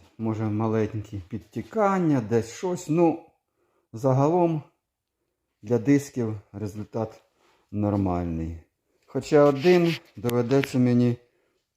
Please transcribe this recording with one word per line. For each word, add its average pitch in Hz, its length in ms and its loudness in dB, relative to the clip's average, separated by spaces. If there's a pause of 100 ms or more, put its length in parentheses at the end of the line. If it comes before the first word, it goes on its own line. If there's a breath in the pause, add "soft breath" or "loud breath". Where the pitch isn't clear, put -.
(180)
може, 113 260 -4
маленькі 107 880 -4
підтікання, 170 920 -2
десь 110 300 -2
щось. 180 380 -8
Ну, 165 360 2 (680)
загалом 143 720 2 (1000)
для 113 180 0
дисків 120 600 0 (100)
результат 107 720 -8 (500)
нормальний. 87 880 -2 (460)
Хоча 147 380 2
один 165 520 4 (200)
доведеться 120 640 0
мені, 123 380 4 (600)